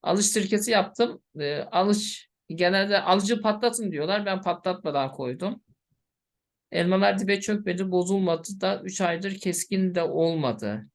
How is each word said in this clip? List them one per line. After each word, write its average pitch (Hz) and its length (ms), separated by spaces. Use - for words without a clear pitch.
Alış 196 220
sirkesi 208 460
yaptım. 220 500
E, 147 180
alış, 202 720
genelde 190 520
alıcı 202 400
patlatın 220 500
diyorlar. 180 340
Ben 190 160
patlatmadan 170 720
koydum. 135 520
Elmalar 190 480
dibe 196 220
çökmedi, 190 500
bozulmadı 180 560
da 196 220
üç 185 180
aydır 185 380
keskin 185 560
de 170 80
olmadı. 139 920